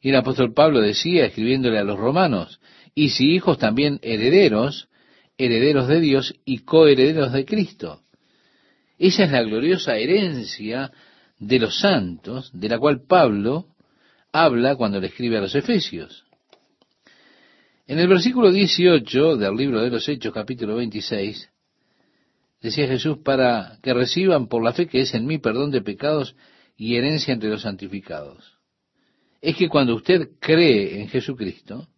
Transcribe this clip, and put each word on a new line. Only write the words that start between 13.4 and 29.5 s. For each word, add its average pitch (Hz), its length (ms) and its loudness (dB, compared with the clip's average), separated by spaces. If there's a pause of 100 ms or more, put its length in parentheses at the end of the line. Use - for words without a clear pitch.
habla 139 440 2
cuando 104 240 -2
le 92 80 -6
escribe 117 300 -4
a 104 40 -2
los 98 140 -6
efesios. 147 680 -6 (1600)
En 143 140 -4
el 175 80 4
versículo 196 440 4
dieciocho 165 840 2
del 101 200 -2
libro 123 260 -2
de 123 80 0
los 117 180 -4
Hechos, 131 260 -6
capítulo 113 440 -6
veintiséis, 107 720 -8 (1120)
decía 127 260 -4
Jesús, 135 300 -4
"Para 123 680 0
que 110 100 -2
reciban 135 540 0
por 117 160 -2
la 117 80 2
fe 175 160 -2
que 131 140 0
es 131 120 -4
en 117 120 -2
mí 156 120 -4
perdón 127 320 -2
de 135 120 -2
pecados 143 540 -6 (420)
y 113 180 -4
herencia 139 380 -2
entre 107 160 -4
los 107 140 -6
santificados". 92 920 -14 (840)
Es 160 160 -4